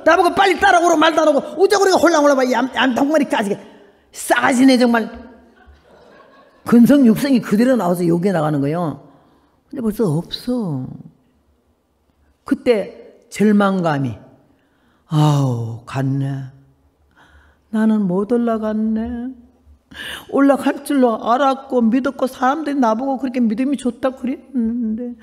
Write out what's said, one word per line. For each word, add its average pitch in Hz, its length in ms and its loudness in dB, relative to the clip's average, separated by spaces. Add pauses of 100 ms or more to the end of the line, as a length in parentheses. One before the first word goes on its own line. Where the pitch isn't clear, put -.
나보고 339 300 2
빨리 392 240 2
따라오라 349 360 4
말도 320 260 2
안 311 80 2
하고 285 100 2
어쩌고 392 460 0
우리가 370 120 4
홀랑 311 260 4
올라가 277 200 4
이 254 80 0
얌-, 247 240 -2
얌통머리까지 262 840 0 (540)
싸가지네 254 680 2
정말. 233 500 -2 (1400)
근성육성이 240 760 4
그대로 247 340 2
나와서 180 300 -2
욕에 175 260 0
나가는 151 300 0
거예요. 151 480 -6 (600)
근데 269 120 -12
벌써 220 260 -2
없어. 170 800 -4 (1600)
그때 - 720 -4 (140)
절망감이, 190 880 0 (880)
"아우, 135 800 0
갔네. 135 580 -4 (1300)
나는 220 380 0
못 196 240 -4
올라갔네. 226 1000 -4 (1000)
올라갈 277 540 2
줄로 247 460 0
알았고 262 500 0
믿었고 254 460 0
사람들이 285 520 -2
나보고 247 380 0
그렇게 262 220 -4
믿음이 247 380 -2
좋다 247 340 -4
그랬는데 240 1120 -6